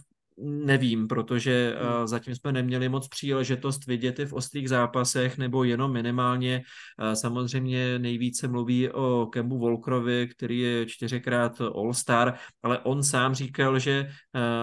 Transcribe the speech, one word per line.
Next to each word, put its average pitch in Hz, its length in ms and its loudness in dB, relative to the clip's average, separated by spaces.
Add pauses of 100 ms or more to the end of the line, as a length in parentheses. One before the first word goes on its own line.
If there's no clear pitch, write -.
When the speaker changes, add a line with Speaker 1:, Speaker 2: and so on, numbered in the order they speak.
(420)
Speaker 1:
nevím, 135 680 2
protože, 123 680 0
eh, 110 80 -4
Speaker 2:
Hmm. 120 220 0
Speaker 1:
zatím 117 280 -4
jsme 143 180 -4
neměli 127 360 0
moc 135 200 -4
příležitost 135 760 -2
vidět 123 320 -2
je 143 80 -4
v 147 60 -10
ostrých 131 360 -6
zápasech, 127 720 2
nebo 127 260 2
jenom 127 280 2
minimálně. 123 720 0 (340)
Eh, 110 200 0
samozřejmě 127 840 0
nejvíce 120 500 -2
mluví 123 400 2
o 123 440 2
Kembu 123 260 -2
Walkerovi, 120 720 0
který 123 300 -4
je 120 280 0
čtyřikrát 120 720 -2
All-Star, 120 720 2 (280)
ale 123 160 2
on 139 240 0
sám 135 320 2
říkal, 131 440 2
že, 139 300 0
eh, - 320 -8 (220)